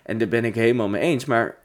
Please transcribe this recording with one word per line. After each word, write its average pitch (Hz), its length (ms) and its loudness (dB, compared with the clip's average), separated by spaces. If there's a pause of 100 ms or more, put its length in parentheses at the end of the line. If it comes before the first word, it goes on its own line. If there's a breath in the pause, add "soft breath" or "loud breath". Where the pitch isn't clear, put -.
En 110 140 -6
daar 113 100 0
ben 117 180 0
ik 107 100 -2
helemaal 113 340 2
mee 101 120 -2
eens, 147 240 0
maar 117 400 0